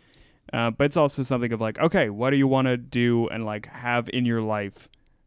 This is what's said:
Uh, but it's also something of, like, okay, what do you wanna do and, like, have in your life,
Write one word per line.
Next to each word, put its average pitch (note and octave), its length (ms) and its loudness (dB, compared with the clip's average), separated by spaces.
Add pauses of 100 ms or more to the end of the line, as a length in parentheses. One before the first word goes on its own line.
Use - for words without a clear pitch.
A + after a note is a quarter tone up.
(520)
Uh, A#2 200 0
but C3+ 140 2
it's D3 120 0
also C#3+ 240 2
something A#2+ 320 -2
of, G#2+ 80 -4
like, A2 180 -4
okay, D#3+ 300 2
what A2+ 220 -2
do C#3+ 60 4
you C3+ 100 4
wanna C3 300 2
do A#2+ 520 2
and, A2+ 160 -6
like, G#2+ 220 -8
have A#2+ 420 -4
in B2 160 -2
your A#2 160 0
life, G#2 460 -6 (400)